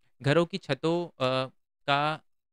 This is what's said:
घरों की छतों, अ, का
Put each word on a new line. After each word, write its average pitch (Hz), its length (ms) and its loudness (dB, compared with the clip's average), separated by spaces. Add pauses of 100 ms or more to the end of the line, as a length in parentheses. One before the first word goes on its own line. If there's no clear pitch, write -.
(220)
घरों 151 240 4
की 185 120 -6
छतों, 165 480 -2
अ, 131 420 -2 (400)
का 147 320 0 (320)